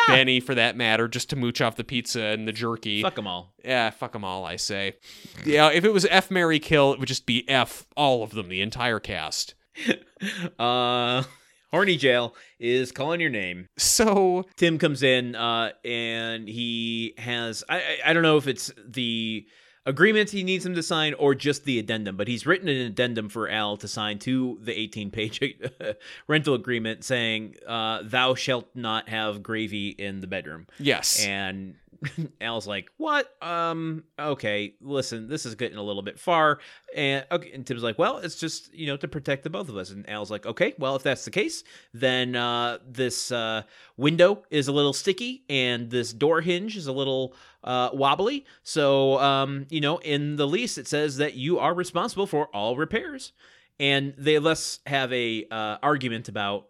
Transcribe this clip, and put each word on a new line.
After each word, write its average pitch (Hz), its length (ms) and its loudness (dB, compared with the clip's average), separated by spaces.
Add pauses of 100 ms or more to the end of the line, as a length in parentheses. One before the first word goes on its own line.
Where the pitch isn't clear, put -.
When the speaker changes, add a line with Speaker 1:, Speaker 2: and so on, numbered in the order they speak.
Speaker 1:
Benny, 131 320 6
for 127 160 -2
that 117 220 4
matter, 117 320 4
just 120 220 -6
to 147 60 -4
mooch 120 240 0
off 117 140 2
the 117 100 -6
pizza 120 380 -2
and 110 240 0
the 110 60 -2
jerky? 110 500 -2
Speaker 2:
Fuck - 160 -2
'em 107 80 -4
all. 90 260 -8 (120)
Speaker 1:
Yeah, 120 260 2
fuck 123 240 -10
'em 104 100 -8
all, 92 220 -4
I 85 100 -8
say. 98 380 -4 (500)
Yeah, 151 260 8
if 170 140 4
it 214 80 6
was 185 160 6
F, 190 220 4
marry, 165 300 4
kill, 139 320 6
it 123 80 -4
would 127 80 -4
just - 180 -6
be 120 220 2
F, 131 360 2 (120)
all 131 260 4
of 107 80 -6
them, 104 180 -8
the 92 140 -4
entire 117 380 -2
cast. 80 540 -6 (200)
Speaker 2:
<laughs> - 840 -4
Uh, 123 640 2 (480)
Horny 180 240 2
Jail 123 380 4 (260)
is 127 320 2
calling 160 280 -2
your 165 80 2
name. 92 480 -4
Speaker 1:
So 190 720 4 (100)
Speaker 2:
Tim 165 220 4
comes 143 240 0
in, 127 320 4
uh, 117 380 0 (120)
and 113 640 -4
he 117 720 -4
has, 117 500 -6
I, 170 100 0
I, 151 280 -4
I 160 60 6
don't 165 100 4
know 156 160 8
if 139 80 -2
it's - 260 -4 (100)
the 113 640 -4 (380)
agreement 202 460 2
he 202 140 -6
needs 185 200 -2
him 180 120 -6
to 165 60 -4
sign 156 320 -2
or 143 200 2
just 139 300 -2
the 127 140 0
addendum, 107 380 -4
but 104 120 -2
he's 120 180 -6
written 185 220 0
an 135 180 0
addendum 113 420 -2
for 110 220 -6
Al 104 280 -2
to 107 100 -10
sign 104 320 -4
to 127 420 -2
the 107 160 -6
eighteen-page 107 640 -6 (480)
<laughs> - 400 -10
rental 151 260 2
agreement 110 500 -2
saying, 110 520 -2 (100)
uh, 110 380 -4
"Thou 127 320 2
shalt 123 380 -2
not 110 340 -4
have 107 340 -4
gravy 104 460 -4
in 98 320 -8
the 92 80 -10
bedroom." 85 400 -10 (100)
Speaker 1:
Yes. 123 480 2
Speaker 2:
And 98 480 -6 (380)
<laughs> - 300 -8
Al's 113 240 -4
like, 101 320 -6
"What? 294 340 -2 (100)
Um, 165 640 -4 (140)
okay, 113 640 -2
listen, 127 460 -4
this 147 180 -6
is 113 80 -8
getting 104 240 -6
a 101 40 -8
little 101 200 -4
bit 98 180 -10
far." 156 380 4 (360)
And, 139 380 0
okay, 147 200 -4
and 127 140 -12
Tim's 120 160 -6
like, 113 160 -2
"Well, 214 200 2
it's 180 180 -8
just, - 380 -8
you 160 120 -10
know, 139 120 -2
to 151 100 -6
protect 139 360 -4
the 156 60 -8
both 185 200 -6
of 104 80 -10
us." 92 120 -8
And 98 180 -14
Al's 104 220 -6
like, 104 140 -6
"Okay, 143 340 0
well, 135 180 0
if 131 60 -6
that's 139 220 -2
the 117 60 -12
case, 277 340 -4 (300)
then, 127 420 0
uh, 120 500 0
this, 123 460 -4
uh, 110 300 -2 (340)
window 170 540 6
is 143 180 0
a 143 40 0
little 143 200 4
sticky 240 560 -2
and 123 420 0
this 117 220 -2
door 156 300 4
hinge 185 340 -2
is 165 100 -10
a 135 60 -4
little, 131 420 -2 (300)
uh, 127 300 0
wobbly. 180 500 2 (180)
So, 139 560 4
um, 139 520 2
you 160 100 -2
know, 147 180 2
in 147 380 -2
the 147 100 2
lease, 214 300 -2
it 131 100 -10
says 147 300 0
that 143 180 0
you 139 240 0
are 147 140 2
responsible 180 540 -2
for 151 280 0
all 107 220 0
repairs." 233 560 -6 (480)
And 139 380 2
they 151 200 4
thus 156 480 0
have 135 280 -2
a, 113 360 -2
uh, 107 320 -6
argument 127 460 0
about 101 420 -4